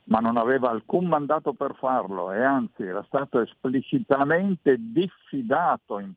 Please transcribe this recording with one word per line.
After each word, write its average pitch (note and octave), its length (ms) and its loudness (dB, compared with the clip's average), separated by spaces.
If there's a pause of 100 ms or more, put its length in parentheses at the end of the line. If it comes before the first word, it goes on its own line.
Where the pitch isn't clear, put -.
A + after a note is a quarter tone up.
ma A2 140 2
non A#2 180 2
aveva B2 320 2
alcun B2 380 -2
mandato D3+ 480 0
per C#3 220 -6
farlo F#2+ 560 -2
e G#2 100 0
anzi C3 400 0
era F#2+ 220 -6
stato C#3 360 -2
esplicitamente C#3 1400 0
diffidato C3 1200 -2
in G2 160 -10